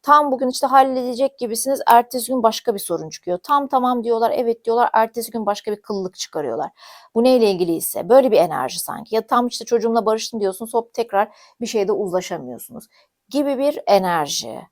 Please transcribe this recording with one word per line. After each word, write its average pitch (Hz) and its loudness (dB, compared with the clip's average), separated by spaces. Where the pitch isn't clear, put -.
tam 294 4
bugün 262 0
işte 262 -2
halledecek 262 2
gibisiniz, 240 -4
ertesi 233 4
gün 247 -2
başka 220 0
bir 202 -6
sorun 160 -6
çıkıyor. 180 -6
Tam 285 0
tamam 247 0
diyorlar, 226 0
evet 233 -2
diyorlar, 233 2
ertesi 226 0
gün 220 -6
başka 208 -4
bir 208 -6
kıllık 190 -6
çıkarıyorlar. 147 -6
Bu 226 2
neyle 247 4
ilgili 170 0
ise 170 -8
böyle 254 6
bir 214 6
enerji 151 0
sanki. - -8
Ya 220 -2
tam 240 0
işte 233 -10
çocuğumla 226 0
barıştım 220 -2
diyorsunuz, 202 -4
hop 233 -4
tekrar 214 -2
bir 233 -6
şeyde 208 -2
uzlaşamıyorsunuz 175 -6
gibi 277 -2
bir 294 -2
enerji. 170 0